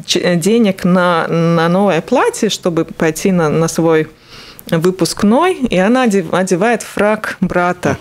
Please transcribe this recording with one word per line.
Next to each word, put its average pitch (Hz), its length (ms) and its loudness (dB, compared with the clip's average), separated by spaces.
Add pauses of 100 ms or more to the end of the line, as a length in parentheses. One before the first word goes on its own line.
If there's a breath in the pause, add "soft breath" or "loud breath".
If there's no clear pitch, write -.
ч-, - 300 0
денег 196 500 2
на, 180 420 2
на 165 420 0
новое 180 320 2
платье, 269 480 0
чтобы 165 360 -2
пойти 160 460 -2
на, 170 180 2
на 160 180 0
свой 160 400 0 (640 loud breath)
выпускной, 202 880 0 (120)
и 180 80 0
она 226 300 2
одев-, 190 260 0
одевает 190 480 0
фрак - 580 -2
брата. 175 600 -2